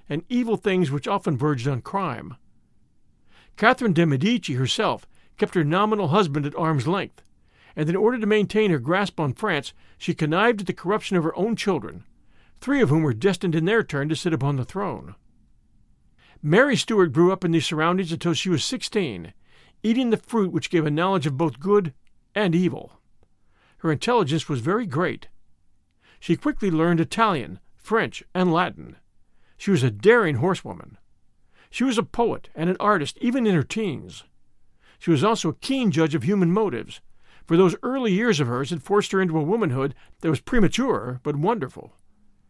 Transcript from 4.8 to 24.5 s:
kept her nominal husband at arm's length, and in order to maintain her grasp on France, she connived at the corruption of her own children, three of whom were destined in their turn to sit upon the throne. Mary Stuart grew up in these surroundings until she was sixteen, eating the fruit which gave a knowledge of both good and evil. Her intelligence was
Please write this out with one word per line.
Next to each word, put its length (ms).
kept 180
her 80
nominal 460
husband 360
at 120
arm's 280
length, 380
and 160
in 60
order 240
to 60
maintain 460
her 80
grasp 420
on 100
France, 420
she 160
connived 460
at 80
the 60
corruption 420
of 80
her 140
own 180
children, 480
three 220
of 80
whom 140
were 100
destined 420
in 80
their 200
turn 260
to 80
sit 160
upon 240
the 80
throne. 500
Mary 320
Stuart 380
grew 180
up 140
in 60
these 160
surroundings 440
until 220
she 160
was 160
sixteen, 640
eating 260
the 80
fruit 340
which 180
gave 160
a 60
knowledge 340
of 120
both 220
good 340
and 200
evil. 380
Her 140
intelligence 560
was 140